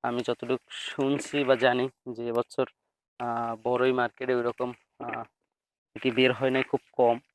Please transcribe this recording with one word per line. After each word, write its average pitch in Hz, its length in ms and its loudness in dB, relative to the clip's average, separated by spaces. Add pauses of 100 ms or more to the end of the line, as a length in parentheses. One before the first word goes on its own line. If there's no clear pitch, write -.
আমি 120 240 -2
যতটুকু 123 400 -4 (240)
শুনছি 143 460 -2 (120)
বা 131 60 8 (100)
জানি 123 200 4 (300)
যে 117 160 -10
এবছর, 120 360 -2 (520)
আহ, 117 340 -4 (120)
বড়ই 127 340 4
মার্কেটে 127 400 -2
ওইরকম, 120 300 -2 (360)
আহ, 120 180 -8 (800)
কি 135 160 2
বের 127 220 6
হয় 131 160 0
নাই, 131 160 0
খুব - 120 -4 (140)
কম। 117 200 4 (180)